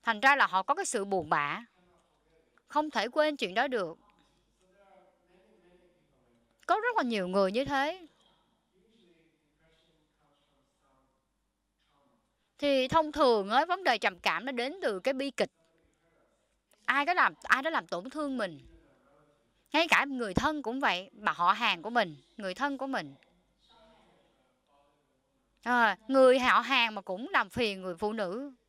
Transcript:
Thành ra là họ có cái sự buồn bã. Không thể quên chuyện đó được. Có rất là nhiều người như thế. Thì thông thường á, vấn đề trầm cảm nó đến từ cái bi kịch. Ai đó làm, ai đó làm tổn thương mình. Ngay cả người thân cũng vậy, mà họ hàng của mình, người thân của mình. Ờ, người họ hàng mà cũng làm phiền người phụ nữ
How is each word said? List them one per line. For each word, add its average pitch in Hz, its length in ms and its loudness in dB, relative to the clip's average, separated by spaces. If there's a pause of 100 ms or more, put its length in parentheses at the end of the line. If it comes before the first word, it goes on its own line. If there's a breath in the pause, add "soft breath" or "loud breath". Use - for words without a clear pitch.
Thành 220 180 -2
ra 269 160 6
là 233 100 4
họ 185 160 0
có 302 120 0
cái 381 100 -4
sự 202 200 -4
buồn 185 240 -2
bã. 160 360 -2 (1040)
Không 302 220 -2
thể 220 180 -2
quên 302 280 0
chuyện 185 180 -6
đó 254 140 0
được. 190 300 -6 (2750)
Có 392 160 2
rất 466 140 0
là 359 60 2
nhiều 214 260 -2
người 190 240 2
như 247 120 -2
thế. 294 420 -4 (4000)
Thì 269 300 2
thông 311 240 2
thường 233 380 2
á, 262 140 4
vấn 359 200 -4
đề 247 140 2
trầm 196 200 0
cảm 180 260 -2
nó 269 80 -6
đến 254 300 -4
từ 208 180 -2
cái 262 140 -2
bi 277 160 -4
kịch. - 200 -2 (1300)
Ai 269 200 0
đó 349 100 0
làm, 240 280 2
ai - 200 0
đó 320 80 -2
làm 240 160 -4
tổn 190 240 -8
thương 285 280 -6
mình. 175 200 -6 (1120)
Ngay 320 160 0
cả 202 160 4
người 240 300 -6
thân 294 280 -2
cũng 254 180 -6
vậy, 196 320 -2
mà 208 200 -4
họ 175 200 4
hàng 208 300 0
của 214 80 -8
mình, 196 260 0 (200)
người 190 180 -8
thân 269 240 -4
của 262 80 -8
mình. 175 280 -8 (2500)
Ờ, 233 300 4 (140)
người 262 300 8
họ 240 220 4
hàng 233 340 2
mà 202 60 -6
cũng 202 300 -8
làm 247 180 0
phiền 202 340 -4
người 180 140 -8
phụ 208 160 -4
nữ 226 400 -6 (160)